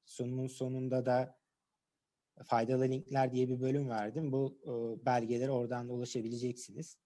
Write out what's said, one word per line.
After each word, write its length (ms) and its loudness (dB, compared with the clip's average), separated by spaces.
sunumun 420 -4
sonunda 600 -2
da 360 2
faydalı 400 4
linkler 480 2
diye 160 2
bir 120 0
bölüm 280 2
verdim. 440 -2
Bu, 320 0
e, 420 -4
belgelere 440 2
oradan 380 -2
da 40 -6
ulaşabileceksiniz. 1120 -6